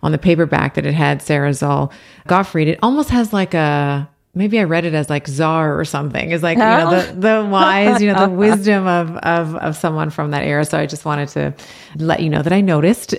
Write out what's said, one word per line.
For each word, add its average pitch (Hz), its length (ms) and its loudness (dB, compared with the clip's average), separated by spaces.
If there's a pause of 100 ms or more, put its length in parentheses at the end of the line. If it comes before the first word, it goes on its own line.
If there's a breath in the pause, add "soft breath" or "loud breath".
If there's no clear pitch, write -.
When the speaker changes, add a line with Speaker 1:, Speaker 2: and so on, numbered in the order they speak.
Speaker 1:
on 151 80 0
the 156 80 0
paperback 156 560 2
that - 100 -4
it 143 80 -2
had 143 300 0
Sarah 143 300 0
Zal 139 380 -2 (360 loud breath)
Gottfried, 180 400 2
it 160 160 0
almost 269 260 0
has, 240 240 0
like, 185 220 0
a, 147 520 0 (280)
maybe 202 240 0
I 202 60 2
read 165 200 0
it 165 80 -2
as, 151 160 -2
like, 147 180 -2
czar 156 520 0
or - 40 -2
something. 147 460 -4
It's 165 140 -2
like, 175 160 0
you 240 40 4
know, 170 280 4
the, 180 180 2
Speaker 2:
Oh. 214 340 0
Speaker 1:
the 202 60 -4
wise, 196 500 2
you 208 140 2
know, 190 140 4
the - 20 2
Speaker 2:
<laughs> 185 160 2
Speaker 1:
wisdom 202 400 2
of, 170 320 0
of, 165 380 -2
of 156 200 -4
someone 156 360 -2
from 151 180 -4
that 143 140 -2
era. 147 200 0
So 151 140 -2
I 151 80 -2
just 143 200 -10
wanted 147 240 -4
to 143 260 -6 (400 loud breath)
let 160 240 -2
you 160 100 -2
know 147 140 0
that 185 100 0
I 202 80 4
noticed, 185 580 0